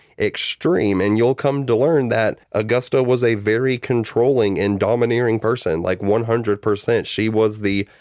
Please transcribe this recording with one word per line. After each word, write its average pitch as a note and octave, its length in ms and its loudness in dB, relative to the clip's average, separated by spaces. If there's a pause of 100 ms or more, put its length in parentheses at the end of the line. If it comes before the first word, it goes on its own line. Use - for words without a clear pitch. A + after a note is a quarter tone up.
(180)
extreme, G#2 840 0
and G#2 180 2
you'll B2 160 2
come C#3 320 -2
to A#2 100 2
learn C#3 320 2
that A2 300 0 (140)
Augusta A#2+ 500 0
was B2 200 2
a A#2 120 2
very A2 420 0
controlling A#2 840 0
and G2+ 220 0
domineering A#2 580 2
person, F#2 440 -2
like, F#2 200 -2
one G#2 220 0
hundred A2 380 0
percent. G#2 440 0
She A2 220 -2
was A2 320 0
the G2 260 -2 (140)